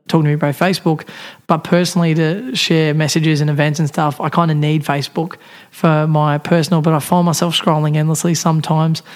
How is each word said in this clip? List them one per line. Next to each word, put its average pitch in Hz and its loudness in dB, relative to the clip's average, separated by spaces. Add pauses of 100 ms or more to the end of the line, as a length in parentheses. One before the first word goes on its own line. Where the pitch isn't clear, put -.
Talk 165 2
to 147 2
Me 147 0
Bro 143 -2
Facebook, 175 -2 (420)
but 156 2
personally 170 0
to 196 -2
share 160 0
messages 156 0
and 151 0
events 147 0
and 156 0
stuff, 151 -2
I 156 -2
kinda 165 0
need 151 0
Facebook 143 -4 (340)
for 156 2
my 151 2
personal, 160 0
but 160 2
I 151 2
find 175 0
myself 165 -2
scrolling 151 0
endlessly 156 0
sometimes 156 0 (140)